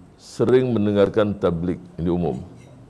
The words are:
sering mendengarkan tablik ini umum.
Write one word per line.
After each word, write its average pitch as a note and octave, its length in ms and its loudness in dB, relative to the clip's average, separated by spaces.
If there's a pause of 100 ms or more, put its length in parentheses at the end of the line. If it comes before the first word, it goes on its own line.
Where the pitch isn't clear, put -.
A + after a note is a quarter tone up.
(180)
sering B2+ 560 0
mendengarkan G#2 640 0
tablik F2 400 -2 (240)
ini E2+ 80 -2
umum. E2 320 -2 (480)